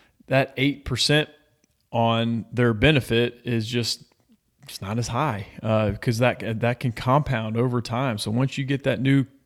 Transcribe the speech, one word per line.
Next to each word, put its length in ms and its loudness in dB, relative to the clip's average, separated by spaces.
that 300 2
eight 260 0
percent 460 0
on 580 0
their 220 4
benefit 720 2
is 200 -2
just, 380 -4
it's 180 -16
not 160 -6
as 100 -2
high, 380 -4
uh, 300 2
'cause 160 0
that, 420 0
that 220 0
can 100 -2
compound 640 0
over 260 0
time. 360 -4
So 140 -4
once 260 0
you 80 -4
get 180 -2
that 160 0
new 260 4